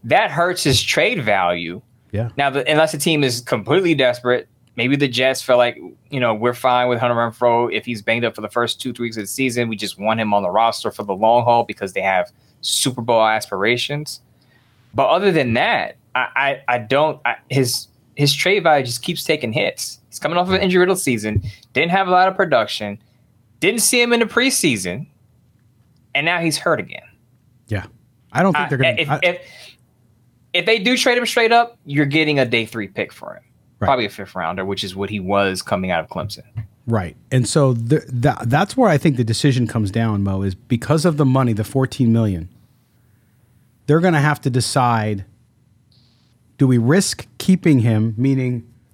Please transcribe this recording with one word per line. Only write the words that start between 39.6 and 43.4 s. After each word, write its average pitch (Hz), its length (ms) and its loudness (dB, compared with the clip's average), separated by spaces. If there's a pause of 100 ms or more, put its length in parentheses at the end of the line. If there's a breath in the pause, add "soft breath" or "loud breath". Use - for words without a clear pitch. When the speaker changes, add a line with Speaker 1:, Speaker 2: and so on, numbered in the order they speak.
Speaker 2:
comes 104 240 -2
down, 107 320 0
Mo, 98 180 -2
is 95 140 -2
because 147 480 -2
of 165 120 2
the 151 80 2
money, 131 280 2
the 104 100 -2
fourteen 127 500 0
million, 98 360 0 (1400)